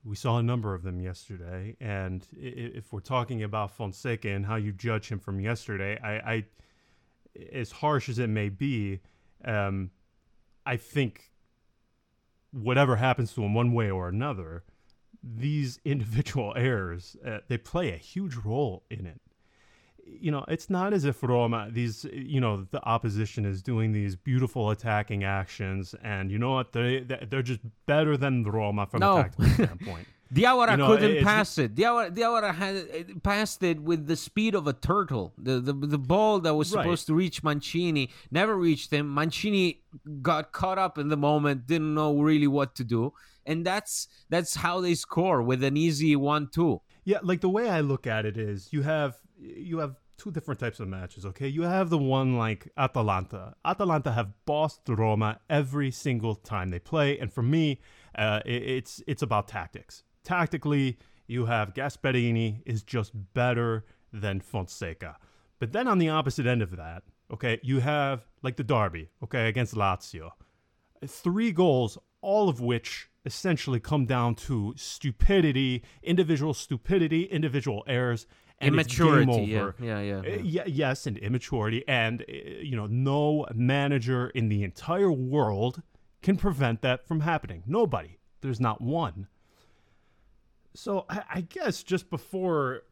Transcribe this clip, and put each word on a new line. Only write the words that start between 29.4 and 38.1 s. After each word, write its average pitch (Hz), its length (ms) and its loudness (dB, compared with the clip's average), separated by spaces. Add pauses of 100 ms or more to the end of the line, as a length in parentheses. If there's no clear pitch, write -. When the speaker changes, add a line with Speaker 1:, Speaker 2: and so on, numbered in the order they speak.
Speaker 2:
<laughs> 214 160 4
Speaker 1:
standpoint. 90 420 -8 (240)
Speaker 2:
Diawara 233 400 6
Speaker 1:
You 196 60 6
know, 170 80 6
Speaker 2:
couldn't 214 240 8
Speaker 1:
it's 151 140 4
Speaker 2:
pass 208 340 4
it. 113 160 2
Diawara, 214 400 2
Diawara 226 400 2
had, 196 220 -4
uh, 175 460 -10
passed 202 400 0
it 165 200 2
with 156 240 0
the 160 100 0
speed 214 380 0
of 160 120 2
a 143 60 2
turtle. 147 640 0
The, 127 240 0
the, 135 140 -2
the 147 240 -2
ball 196 420 4
that 160 140 2
was 151 200 0
Speaker 1:
Right. 196 100 0
Speaker 2:
supposed 170 240 0
to 156 60 4
reach 175 280 2
Mancini 151 680 0 (220)